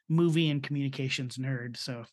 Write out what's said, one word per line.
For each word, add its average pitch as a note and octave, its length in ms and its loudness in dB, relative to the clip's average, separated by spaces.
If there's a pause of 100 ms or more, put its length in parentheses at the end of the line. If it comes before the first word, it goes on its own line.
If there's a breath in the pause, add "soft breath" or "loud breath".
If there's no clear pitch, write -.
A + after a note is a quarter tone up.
movie E3 400 6
and C#3+ 120 2
communications C3+ 760 -4
nerd. B2 400 -4
So A#2+ 360 -8